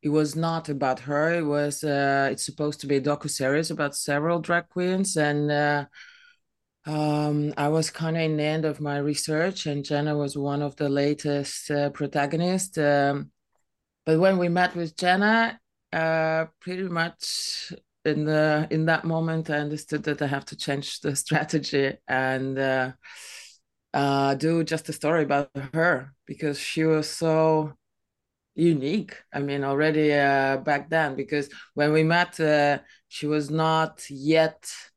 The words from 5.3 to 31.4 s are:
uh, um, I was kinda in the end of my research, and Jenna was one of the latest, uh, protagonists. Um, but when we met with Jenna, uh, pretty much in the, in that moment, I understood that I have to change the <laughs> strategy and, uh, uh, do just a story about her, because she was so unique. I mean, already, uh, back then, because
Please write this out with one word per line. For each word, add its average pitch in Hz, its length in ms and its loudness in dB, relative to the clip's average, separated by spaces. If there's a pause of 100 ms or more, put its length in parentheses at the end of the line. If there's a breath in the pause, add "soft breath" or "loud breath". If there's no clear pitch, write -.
uh, 147 360 2 (1000 loud breath)
um, 151 720 0
I 147 120 0
was 160 220 2
kinda 165 320 -4
in 156 140 0
the 151 80 0
end 156 200 0
of 151 160 -2
my 143 180 -2
research, 156 680 -2
and 143 180 -4
Jenna 147 320 0
was 143 200 -2
one 143 260 -2
of 143 140 -6
the 143 120 -2
latest, 143 840 -2
uh, 143 200 0
protagonists. 156 880 -2
Um, 143 540 2 (760)
but 160 140 4
when 190 180 6
we 175 100 2
met 180 280 2
with 165 200 -4
Jenna, 214 640 2 (320)
uh, 160 540 0 (140)
pretty 185 240 -6
much - 880 -6 (320)
in 151 200 2
the, 156 460 2
in 160 160 2
that 165 180 2
moment, 165 460 -2
I 147 80 0
understood 151 460 -4
that 147 180 -2
I 143 60 0
have 139 180 -4
to - 100 -16
change - 440 -6
the 147 160 -4
<laughs> - 80 -4
strategy 143 840 -2
and, 131 520 -2
uh, 131 340 0 (1000 loud breath)
uh, 139 420 2
do 160 300 0
just 156 240 -6
a 156 40 -8
story 156 320 0
about 143 260 0 (240)
her, 160 400 0 (120)
because 143 320 -4
she - 260 -2
was 156 260 2
so 160 640 2 (800)
unique. 160 680 0 (100)
I 143 80 -4
mean, 143 240 -2
already, 151 500 2
uh, 139 440 4
back 143 320 -2
then, 151 260 0
because 139 340 -4 (240 loud breath)